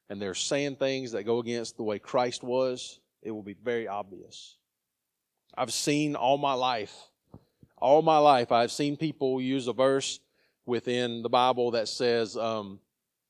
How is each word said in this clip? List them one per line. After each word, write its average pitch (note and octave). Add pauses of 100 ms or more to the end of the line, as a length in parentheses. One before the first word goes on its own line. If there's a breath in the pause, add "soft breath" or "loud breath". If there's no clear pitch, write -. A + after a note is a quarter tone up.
and G2+
they're F#2+
saying C#3+
things C3+
that G#2
go A#2
against A#2
the B2
way G#2+
Christ B2
was, B2+ (240)
it A2
will G#2+
be G2
very A#2
obvious. G2 (960)
I've A#2
seen D3
all C3+
my C#3
life, B2 (840)
all C#3+
my D#3+
life, C#3+
I've A#2+
seen C#3+
people C3+
use B2+
a A2+
verse C3+ (460)
within A#2+
the A2+
Bible B2
that A2
says, A#2
um, G#2+ (520)